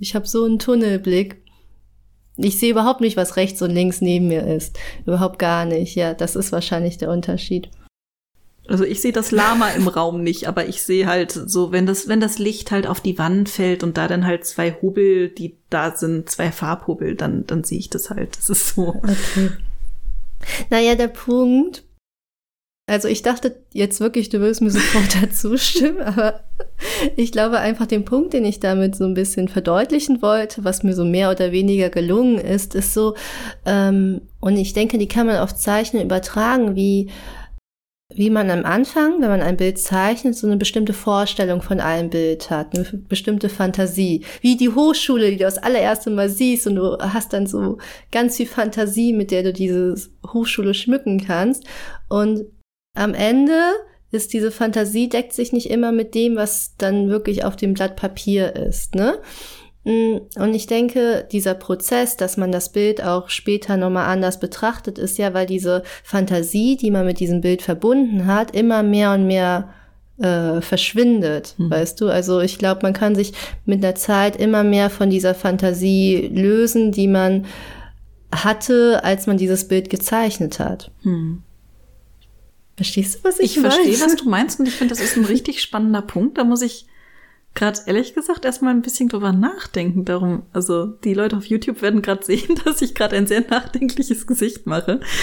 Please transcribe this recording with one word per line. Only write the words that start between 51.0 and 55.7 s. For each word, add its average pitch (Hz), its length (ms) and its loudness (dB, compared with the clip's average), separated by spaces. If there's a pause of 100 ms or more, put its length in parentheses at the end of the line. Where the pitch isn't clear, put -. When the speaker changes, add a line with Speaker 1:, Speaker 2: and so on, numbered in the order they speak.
Speaker 1:
kannst. 196 380 0 (460)
Und 214 380 0 (500)
am 202 180 -2
Ende 285 600 4 (360)
ist 214 220 -4
diese 220 180 0
Fantasie, 220 580 0
deckt 240 240 -2
sich 233 200 -4
nicht 240 180 -2